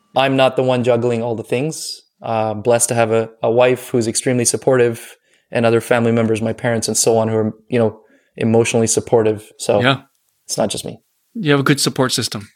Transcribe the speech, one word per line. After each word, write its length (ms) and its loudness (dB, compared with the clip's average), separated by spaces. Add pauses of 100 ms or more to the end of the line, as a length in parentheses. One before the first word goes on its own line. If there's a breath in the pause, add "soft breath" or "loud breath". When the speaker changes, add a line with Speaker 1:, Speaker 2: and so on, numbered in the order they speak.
(160)
Speaker 1:
I'm 200 2
not 220 4
the 60 2
one 200 0
juggling 400 0
all 120 -4
the 80 -8
things. 580 -6 (200)
Uh, 320 -2
blessed 360 0
to 60 -4
have 160 2
a, 180 0 (120)
a 80 0
wife 400 2
who's 180 0
extremely 380 -2
supportive 720 0 (360)
and 140 0
other 160 4
family 300 0
members, 300 0
my 120 -2
parents 340 -4
and 100 -4
so 200 2
on, 120 2
who 60 -2
are, 180 -2 (160)
you 100 0
know, 220 0 (340 soft breath)
emotionally 520 2
supportive. 720 0
So 240 0
Speaker 2:
Yeah. 200 0 (440)
Speaker 1:
it's 120 -8
not 120 -2
just 160 -8
me. 140 -14 (340)
Speaker 2:
You 180 -2
have 80 4
a 40 -2
good 160 2
support 320 -2
system. 440 -6